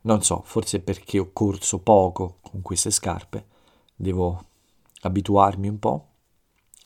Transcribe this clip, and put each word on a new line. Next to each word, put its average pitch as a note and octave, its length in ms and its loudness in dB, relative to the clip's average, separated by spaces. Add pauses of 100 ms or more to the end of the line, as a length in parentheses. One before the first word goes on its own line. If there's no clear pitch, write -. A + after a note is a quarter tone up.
non G#2+ 240 0
so, E2+ 200 0
forse - 360 -4
perché F#2+ 400 -4
ho F2+ 120 -4
corso G2 460 -2
poco F#2 600 4
con F#2+ 220 -12
queste F#2 280 -4
scarpe, - 560 -6 (480)
devo F2+ 500 -2 (580)
abituarmi G2 680 2
un G#2 100 -8
po', B2 300 -4 (760)